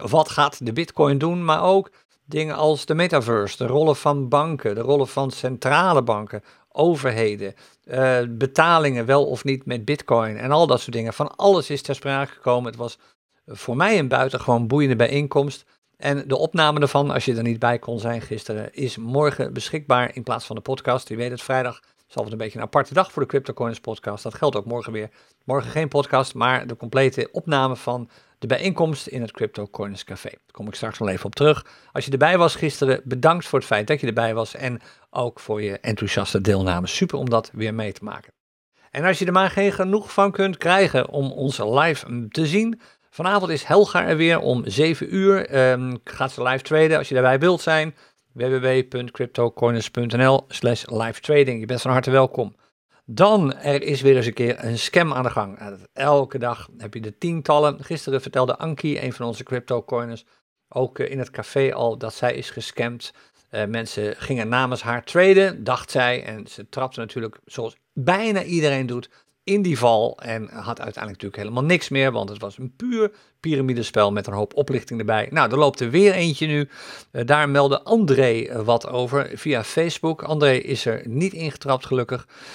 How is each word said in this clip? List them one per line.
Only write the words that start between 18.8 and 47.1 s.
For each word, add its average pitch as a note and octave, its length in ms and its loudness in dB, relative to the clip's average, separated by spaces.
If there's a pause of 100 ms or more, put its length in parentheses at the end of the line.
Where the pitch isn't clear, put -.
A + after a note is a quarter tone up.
morgen C3 560 -2
beschikbaar B2+ 600 -2
in B2 80 -10
plaats A2+ 220 -6
van A2 100 -12
de A2 60 -12
podcast. B2+ 480 -4
Je A2+ 60 -8
weet A#2+ 160 -6
het, B2 100 -12
vrijdag B2+ 380 -2 (280)
zal - 160 -6
het G#2+ 80 -10
een A2 60 -10
beetje A2+ 200 -8
een A2 80 -8
aparte C#3 280 0
dag F#3 180 2
voor D3 100 -4
de C3+ 60 -2
CryptoCoiners A#2+ 520 -4
podcast. G#2+ 440 -10
Dat A2+ 100 -10
geldt C#3+ 220 0
ook G2+ 100 -4
morgen A#2 260 -6
weer. G#2+ 180 -8 (340)
Morgen B2+ 280 -2
geen D#3 160 -2
podcast, C3+ 460 0
maar B2 340 0
de A#2 80 -8
complete B2+ 560 0
opname C3 440 0
van B2 340 -6 (300)
de B2 80 -8
bijeenkomst D#3+ 600 -2
in C3 140 -8
het A2+ 100 -8
CryptoCoiners G2+ 720 -8
Café. G2 260 -12
Daar - 100 -20 (120)
kom G2+ 160 -14
ik G#2 80 -12
straks A2 240 -8
wel G#2+ 100 -2
even F#2 160 -4
op G2+ 100 -8
terug. D3 300 2 (260)
Als - 140 -6
je C3+ 60 -8
erbij D3+ 260 4
was E3+ 180 4
gisteren, C3+ 480 0
bedankt C#3+ 420 2
voor C#3 140 0
het - 80 -12
feit G#2 200 0
dat D3+ 120 0
je C3 80 -4
erbij A2+ 260 0
was A2+ 220 -4
en B2 260 -8 (280)
ook A#2+ 300 -6
voor G#2+ 220 -6
je G2+ 180 -4
enthousiaste G#2 600 -2
deelname. F#2+ 460 2
Super - 300 -2
om C3 120 -2
dat A2+ 240 0
weer G#2+ 200 -6
mee G#2+ 180 -6
te - 120 -14
maken. - 300 -14 (580)
En C#3 120 -6
als F#3 160 4
je F#3 60 -2
er F3+ 60 -2
maar F#3 180 4
geen G3 220 0
genoeg G3+ 420 -2
van G3 180 4
kunt G3 260 -2
krijgen E3+ 520 2
om C#3 220 -4
ons - 260 -4
live A#2+ 720 0
te D#3+ 160 -2
zien, A3 360 0 (280)
vanavond F#3 420 -2
is D#3 120 -4
Helga F3 420 4
er E3 120 2
weer E3 220 4
om B2 260 0
zeven D#3 500 0
uur. F#3+ 340 4
Ehm, B2+ 540 2
gaat C3+ 280 -6
ze B2+ 120 -6
live C3 200 0
traden D#3 340 4
als C#3 100 -2
je - 60 -6